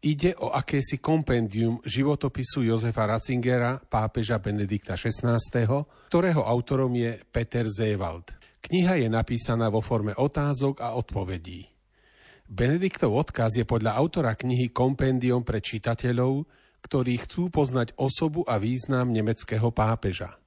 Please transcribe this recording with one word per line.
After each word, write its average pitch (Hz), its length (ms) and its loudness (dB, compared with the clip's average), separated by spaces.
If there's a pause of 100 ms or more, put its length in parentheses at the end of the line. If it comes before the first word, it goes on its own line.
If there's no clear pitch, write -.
Ide 156 320 2
o - 160 -4
akési 131 480 -2
kompendium 117 800 2
životopisu 135 800 -2
Jozefa 113 480 2
Ratzingera, 123 720 0
pápeža 110 560 -2
Benedikta 101 640 -2
Šestnásteho, 120 880 0 (240)
ktorého 170 320 4
autorom 123 480 2
je 117 400 -2
Peter 120 320 0
Zewald. 98 720 -4 (240)
Kniha 180 400 2
je 117 80 2
napísaná 113 640 0
vo 110 80 2
forme 104 320 0
otázok 139 720 0
a 117 80 -4
odpovedí. 92 720 -6 (800)
Benediktov 131 720 0
odkaz 117 400 0
je 120 80 2
podľa 110 320 0
autora 139 400 0
knihy 123 400 0
kompendium 127 640 2
pre 113 240 -4
čitateľov, 123 800 -2 (400)
ktorí 123 400 0
chcú 180 240 -4
poznať 131 480 0
osobu 151 480 0
a 113 160 0
význam 123 480 0
nemeckého 110 640 0
pápeža. 107 640 -2 (100)